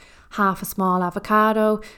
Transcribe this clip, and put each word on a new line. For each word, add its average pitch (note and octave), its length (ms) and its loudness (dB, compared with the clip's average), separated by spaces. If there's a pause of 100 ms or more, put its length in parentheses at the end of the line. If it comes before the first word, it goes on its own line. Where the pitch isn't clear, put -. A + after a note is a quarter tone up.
(320)
half G3 300 0
a F#3 40 -8
small F#3 360 0
avocado, G#3+ 800 2 (180)